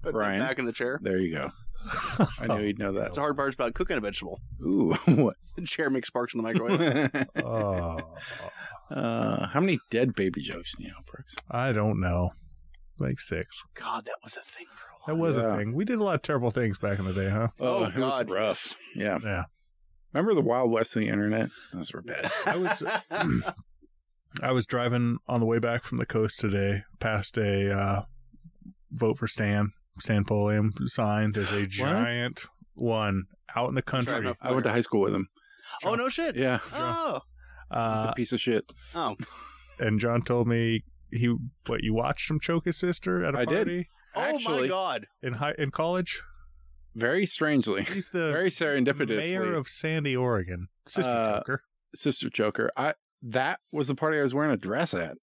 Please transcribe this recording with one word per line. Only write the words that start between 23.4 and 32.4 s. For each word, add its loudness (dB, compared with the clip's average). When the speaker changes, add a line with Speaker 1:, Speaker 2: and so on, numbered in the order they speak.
Speaker 3:
I 0
was 2
driving 0
on 0
the 4
way 2
back -2
from -6
the -2
coast 0
today, 0
past -2
a, 2
uh, 0
vote 2
for -2
Stan, 2
Stan 2
Pulliam 2
sign. 2
There's 0
a 0
Speaker 2:
What? 0
Speaker 3:
giant 0